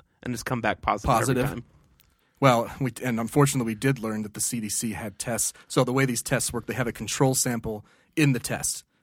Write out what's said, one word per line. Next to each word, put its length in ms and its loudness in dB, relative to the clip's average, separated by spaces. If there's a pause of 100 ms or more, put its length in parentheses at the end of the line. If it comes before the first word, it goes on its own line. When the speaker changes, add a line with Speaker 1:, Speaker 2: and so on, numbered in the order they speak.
(220)
Speaker 1:
and 120 -6
it's 80 -8
come 200 -4
back 180 2
positive 340 0
Speaker 2:
Positive? 300 2
Speaker 1:
every 120 -2
time. 80 -10 (760)
Speaker 2:
Well, 300 4 (100)
we, 120 -2 (120)
and 160 0
unfortunately, 520 2
we 60 -4
did 200 2
learn 240 -4
that 120 -10
the 60 -10
C 180 -4
D 120 -6
C 220 -4
had 260 -10
tests. 340 -4 (160)
So 160 2
the 80 0
way 140 4
these 160 -4
tests 300 -2
work, 140 -6
they 80 -6
have 120 -2
a 60 -2
control 420 2
sample 500 -2 (320)
in 160 6
the 80 0
test, 440 -6 (180)